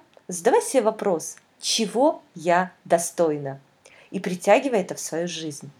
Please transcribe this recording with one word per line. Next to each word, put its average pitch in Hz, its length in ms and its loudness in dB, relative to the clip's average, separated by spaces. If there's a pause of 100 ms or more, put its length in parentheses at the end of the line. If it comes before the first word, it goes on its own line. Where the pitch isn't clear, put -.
(280)
задавай 190 360 2
себе 262 180 2
вопрос: 196 540 -2 (240)
«Чего 226 640 0 (100)
я 175 380 0 (140)
достойна?» 151 720 0 (500)
И 190 120 -8
притягивай 208 580 2
это 180 160 -4
в - 60 -10
свою 165 260 -6
жизнь. 160 420 -10 (100)